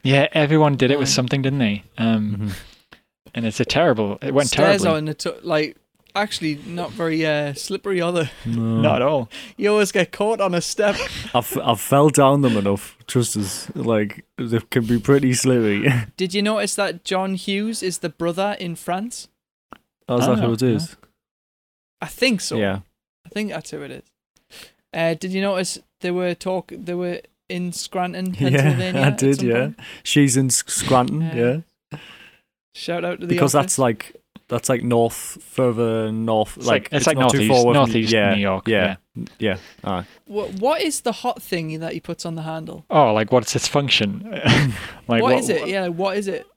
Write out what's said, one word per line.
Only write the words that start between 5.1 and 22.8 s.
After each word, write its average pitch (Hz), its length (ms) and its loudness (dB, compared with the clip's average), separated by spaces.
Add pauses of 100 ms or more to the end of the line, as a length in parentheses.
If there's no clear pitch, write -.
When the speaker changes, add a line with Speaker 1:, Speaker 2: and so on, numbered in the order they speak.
Speaker 2:
to-, - 280 -8
like, 156 340 -2 (360)
actually 185 420 -4 (120)
not 170 240 -8
very, 160 340 -2
uh, 147 280 -2
slippery, 190 480 -4
are 170 100 0
they? 170 180 -2 (160)
Speaker 3:
No. 113 360 0
Speaker 1:
Not 151 160 4
at 123 100 0
all. 139 220 0 (280)
Speaker 2:
You 202 140 0
always 208 220 2
get 180 180 0
caught 202 300 -2
on 190 120 0
a 175 80 0
step. 202 360 0 (180)
Speaker 3:
<laughs> - 180 -10
I've, - 300 -2
I've 113 160 2
fell 143 300 4
down 143 320 6
them 120 160 4
enough, 98 400 -2 (100)
just - 300 0
as, 98 380 -6
like, 110 500 -2 (120)
they 117 220 -2
can 117 260 0
be 117 140 2
pretty 139 340 4
slippery. 117 560 2 (140)
<laughs> - 140 -14
Speaker 2:
Did 185 160 -2
you 202 80 0
notice 208 340 -2
that 175 300 -4
John 190 300 -2
Hughes 202 460 -4
is 185 180 -4
the 170 100 -6
brother 175 500 -4
in 175 160 -8
France? 190 540 -8 (800)
Speaker 3:
Oh, 123 80 0
is 131 100 4
Speaker 1:
Oh, 127 80 4
Speaker 3:
that 110 80 0
who 117 100 2
it 110 80 -2
Speaker 1:
yeah. 127 80 4
Speaker 3:
is? 156 260 -2 (1080)
Speaker 2:
I - 60 -10
think 240 340 -2
so. - 160 -6
Speaker 3:
Yeah. 98 220 -2 (460)